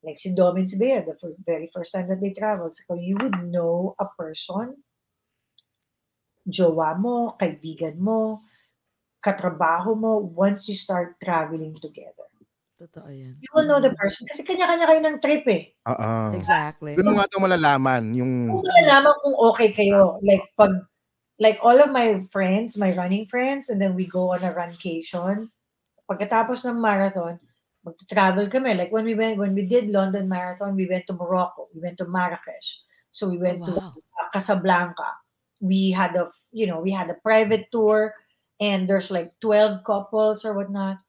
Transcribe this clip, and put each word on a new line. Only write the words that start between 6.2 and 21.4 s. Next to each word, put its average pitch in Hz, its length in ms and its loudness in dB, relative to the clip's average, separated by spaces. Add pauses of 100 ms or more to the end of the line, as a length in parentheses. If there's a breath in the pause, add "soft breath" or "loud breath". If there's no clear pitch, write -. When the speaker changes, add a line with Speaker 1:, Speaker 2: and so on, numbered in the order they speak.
Speaker 1:
jowa 160 500 0
mo, 240 380 -2
kaibigan 160 640 -6
mo, 220 420 -2 (760 soft breath)
katrabaho 175 760 0
mo, 220 240 0
once 196 480 -2
you 208 80 -8
start 180 460 -6
traveling 160 580 -4
together. - 480 -18 (520)
Speaker 2:
Totoo 165 320 -20
yan. 131 320 -18
Speaker 1:
You 262 160 -20
will 311 80 4
know 294 160 4
the - 80 6
Speaker 2:
Mm. - 80 -8
Speaker 1:
person. 196 320 -4
Kasi - 160 -10
kanya-kanya 339 400 2
kayo 311 160 8
ng 302 160 0
trip 294 320 0
eh. 170 240 0 (160)
Speaker 3:
Oo. 110 400 -2
Speaker 2:
Exactly. 147 640 -2
Speaker 3:
Doon 190 160 4
mo 208 80 4
nga 196 80 2
ito 196 160 -2
malalaman, 143 600 4 (120)
yung 127 180 0 (140)
Speaker 1:
Kung - 160 0
malalaman 294 560 6
kung 285 160 0 (160)
okay 214 240 2
kayo. 196 480 4
Like, 196 320 4
pag, 196 320 4 (560)